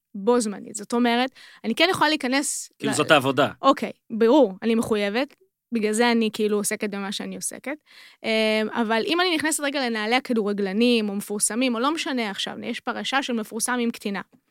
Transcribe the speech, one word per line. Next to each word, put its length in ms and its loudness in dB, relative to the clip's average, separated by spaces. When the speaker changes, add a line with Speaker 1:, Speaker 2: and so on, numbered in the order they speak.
Speaker 1:
בו 260 2
זמנית. 340 -6
זאת 180 -10
אומרת, 380 2
אני 100 -2
כן 160 4
יכולה 180 2
להיכנס 720 -2
Speaker 2:
כאילו, 140 -2
Speaker 1:
ל- 40 -2
Speaker 2:
זאת 140 2
העבודה. 400 4
Speaker 1:
אוקיי, 280 4
ברור, 420 6
אני 120 2
מחויבת, 640 -2
בגלל 200 0
זה 200 4
אני 200 2
כאילו 240 0
עוסקת 340 -2
במה 220 -8
שאני 240 -8
עוסקת. 400 -10
אמ, 40 -4
אבל 360 0
אם 140 0
אני 140 2
נכנסת 260 -2
רגע 260 -2
לנעלי 280 -2
הכדורגלנים, 920 2
או 60 -6
מפורסמים, 600 -2
או 60 -4
לא 140 0
משנה 360 -4
עכשיו, 320 -8
יש 180 -8
פרשה 420 -4
של 100 -4
מפורסם 480 -4
עם 100 0
קטינה. 300 -6